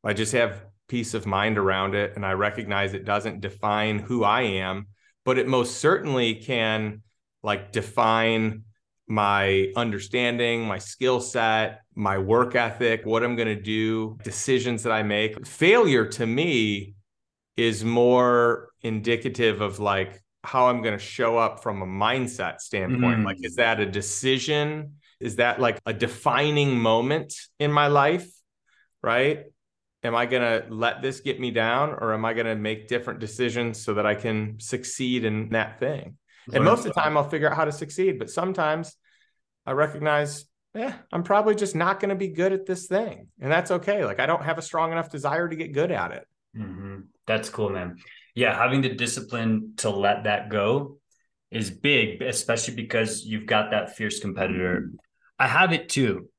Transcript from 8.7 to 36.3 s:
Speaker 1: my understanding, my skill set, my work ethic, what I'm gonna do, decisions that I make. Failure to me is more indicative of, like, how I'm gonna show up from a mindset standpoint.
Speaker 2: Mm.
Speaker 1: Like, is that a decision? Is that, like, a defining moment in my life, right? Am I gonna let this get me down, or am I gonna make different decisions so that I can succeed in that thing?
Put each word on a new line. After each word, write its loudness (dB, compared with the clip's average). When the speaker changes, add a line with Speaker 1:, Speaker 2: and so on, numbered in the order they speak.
Speaker 1:
my 2
understanding, -2
my -4
skill 0
set, 0
my 0
work 2
ethic, 0
what 2
I'm -2
gonna 0
do, -2
decisions -2
that 0
I 2
make. -2
Failure 4
to -4
me 0
is 0
more 4
indicative 0
of, -2
like, -2
how 4
I'm 0
gonna -2
show -2
up 0
from -4
a -6
mindset -2
standpoint. 0
Speaker 2:
Mm. 2
Speaker 1:
Like, -4
is -8
that 4
a 2
decision? -2
Is -6
that, 2
like, 2
a -2
defining 2
moment 2
in 2
my 4
life, 4
right? 0
Am -2
I 2
gonna 2
let -2
this -4
get -6
me -2
down, 2
or -2
am -2
I -2
gonna 0
make -4
different -4
decisions -4
so -2
that 2
I 4
can -4
succeed -4
in -2
that -2
thing? -4